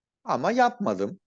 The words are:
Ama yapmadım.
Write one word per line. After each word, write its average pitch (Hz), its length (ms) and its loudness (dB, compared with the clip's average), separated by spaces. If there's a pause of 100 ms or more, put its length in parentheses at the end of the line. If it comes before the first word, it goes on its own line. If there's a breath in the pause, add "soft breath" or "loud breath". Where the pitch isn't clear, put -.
(240)
Ama 185 280 -2
yapmadım. 190 760 0